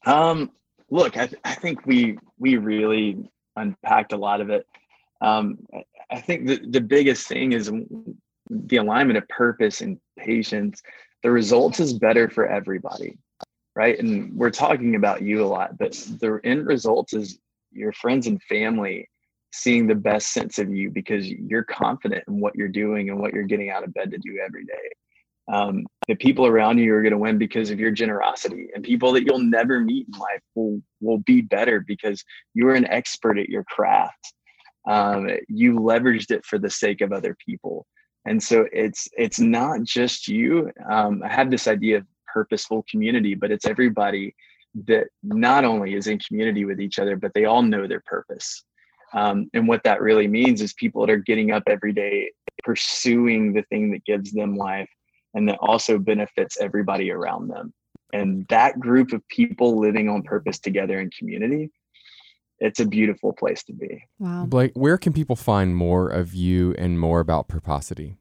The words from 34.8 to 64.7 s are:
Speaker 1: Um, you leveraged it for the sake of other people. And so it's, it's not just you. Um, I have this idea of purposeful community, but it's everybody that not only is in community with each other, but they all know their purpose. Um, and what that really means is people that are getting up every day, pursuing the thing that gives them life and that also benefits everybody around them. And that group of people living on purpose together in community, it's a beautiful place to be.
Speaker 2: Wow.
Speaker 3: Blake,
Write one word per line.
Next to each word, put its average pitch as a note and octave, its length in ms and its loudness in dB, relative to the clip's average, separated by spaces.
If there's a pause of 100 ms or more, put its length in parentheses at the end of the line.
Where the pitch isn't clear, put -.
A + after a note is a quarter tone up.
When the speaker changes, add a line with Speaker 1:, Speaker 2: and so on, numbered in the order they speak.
Speaker 1:
Um, G2+ 420 0 (180)
you A#2 260 4
leveraged A2+ 580 2
it G#2+ 140 -2
for G#2+ 120 -4
the G2 120 -2
sake G#2 320 -2
of G2 100 0
other F#2+ 240 -4 (100)
people. - 400 -8 (400)
And G#2+ 160 0
so A2+ 300 4
it's, - 360 -2 (100)
it's A2+ 220 -2
not A#2 440 2
just A#2+ 440 -2
you. B2+ 440 0 (180)
Um, G#2 340 0
I G2+ 100 -6
have C3 180 2
this B2 160 0
idea G#2+ 300 2
of G2 80 -4 (260)
purposeful A2 580 -4
community, G#2+ 460 0
but G2+ 160 -4
it's G#2 140 -4
everybody G#2 680 0 (500)
that A2 220 4 (140)
not A#2+ 440 4
only G2+ 300 0
is G2+ 120 -4
in G#2+ 120 -2
community G#2+ 460 -2
with G2 140 -6
each G2 180 -6
other, G2+ 180 0
but F#2+ 180 -6
they G#2+ 120 4
all A#2 160 6
know G#2+ 260 2
their F#2 180 -6
purpose. - 580 -10 (500)
Um, G#2 400 0
and A2+ 140 2
what A2+ 160 2
that G2+ 180 4
really G#2+ 260 6
means A2+ 340 2
is G#2 120 -4
people A2+ 320 -2
that A2 60 4
are G#2+ 60 4
getting A2 340 0
up G#2+ 160 0
every G#2 260 0
day, G2+ 380 -2 (320)
pursuing A#2 880 0
the G#2+ 100 0
thing G#2+ 280 -2
that - 140 -6
gives G2+ 260 -2
them G#2 240 -2
life G2 340 -6 (440)
and G#2 140 0
that G2+ 120 0
also A2 380 2
benefits G#2 640 -2
everybody G2 520 -2
around F2 380 -6
them. - 240 -14 (400)
And F#2+ 360 -2
that B2 300 4
group B2+ 340 4
of G#2+ 140 -8
people A#2 520 2
living G#2+ 300 2
on G2+ 140 -2
purpose G2+ 360 -4
together F#2+ 400 -2
in F#2 120 -6
community, A#2+ 600 -6 (880)
it's G#2+ 200 -2
a A2+ 60 2
beautiful G#2 480 0
place - 300 -4
to - 100 -18
be. - 300 -14 (160)
Speaker 2:
Wow. F3 260 -6
Speaker 3:
Blake, B2+ 300 2